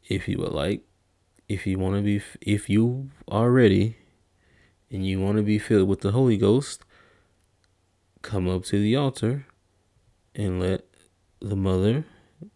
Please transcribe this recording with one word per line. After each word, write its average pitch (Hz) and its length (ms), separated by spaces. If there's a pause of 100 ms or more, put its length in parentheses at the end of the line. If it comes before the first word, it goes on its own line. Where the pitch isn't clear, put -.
"If 95 200
you 87 100
would - 140
like, 80 300 (680)
if - 180
you 95 120
wanna 95 240
be, 101 200 (180)
if 104 300
you 123 400 (160)
are 117 240
ready 110 460 (960)
and 95 160
you 95 140
wanna 104 220
be 104 160
filled 98 300
with 98 140
the 101 100
Holy 123 240
Ghost, 104 480 (1400)
come 92 260
up 92 160
to 101 160
the 107 160
altar 135 500 (880)
and 92 260
let 92 240 (560)
the 101 160
mother 95 480 (520)